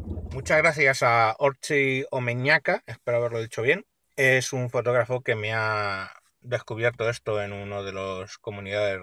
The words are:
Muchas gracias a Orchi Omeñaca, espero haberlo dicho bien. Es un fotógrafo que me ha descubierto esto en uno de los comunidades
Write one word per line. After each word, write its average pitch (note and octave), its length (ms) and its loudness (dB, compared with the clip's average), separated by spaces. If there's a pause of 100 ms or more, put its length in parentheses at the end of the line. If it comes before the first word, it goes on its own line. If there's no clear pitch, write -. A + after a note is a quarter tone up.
(320)
Muchas C#3+ 280 0
gracias D3 420 2
a A#2 380 4
Orchi C3+ 720 2
Omeñaca, C3 760 0
espero A#2+ 320 -2
haberlo A#2 240 0
dicho A2+ 220 -6
bien. E3 240 0 (280)
Es C3 380 4
un B2 160 -2
fotógrafo B2 540 0
que B2 120 0
me G#2+ 180 -4
ha G#2 580 -2 (300)
descubierto A#2+ 680 -2
esto A2 320 -4
en G2+ 120 -6
uno G2+ 300 -8
de G2 100 -8
los F#2+ 440 -8
comunidades G2+ 640 -4